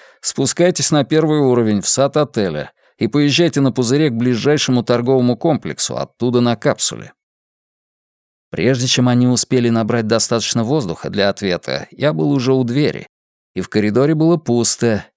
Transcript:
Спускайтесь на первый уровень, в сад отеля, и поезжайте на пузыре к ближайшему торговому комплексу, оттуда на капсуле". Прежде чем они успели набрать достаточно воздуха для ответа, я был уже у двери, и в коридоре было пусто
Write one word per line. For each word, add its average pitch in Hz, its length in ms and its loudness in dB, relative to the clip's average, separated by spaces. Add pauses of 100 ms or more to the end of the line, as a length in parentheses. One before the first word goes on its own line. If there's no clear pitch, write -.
(200)
Спускайтесь - 720 0
на 143 140 2
первый 156 360 2
уровень, 117 400 2
в - 80 -6
сад 135 280 0
отеля, 95 560 -2 (240)
и 113 120 -2
поезжайте 143 520 2
на 131 120 2
пузыре 135 380 2
к 117 40 -4
ближайшему 123 680 0
торговому 123 540 2
комплексу, - 600 -4
оттуда 123 440 -2
на 120 160 2
капсуле". - 560 -4 (1400)
Прежде 120 360 0
чем 123 220 2
они 123 200 2
успели 120 400 0
набрать 113 400 0
достаточно 113 560 -2
воздуха 113 460 -4
для 98 180 0
ответа, 87 640 -4
я 147 220 -2
был 151 200 -2
уже 131 200 0
у 131 120 2
двери, 120 420 -2 (480)
и 92 80 -6
в - 60 -10
коридоре 110 460 2
было 160 220 2
пусто 117 680 0 (100)